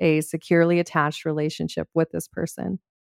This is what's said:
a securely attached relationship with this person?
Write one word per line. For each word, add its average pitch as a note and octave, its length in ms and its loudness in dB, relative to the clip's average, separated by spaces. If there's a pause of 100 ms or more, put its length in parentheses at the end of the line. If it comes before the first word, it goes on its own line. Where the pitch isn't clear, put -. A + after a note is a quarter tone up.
a D#3 220 4
securely E3+ 580 2
attached D3+ 440 -2
relationship D#3 720 -4
with E3 160 2
this E3 160 -8
person? - 540 -6 (320)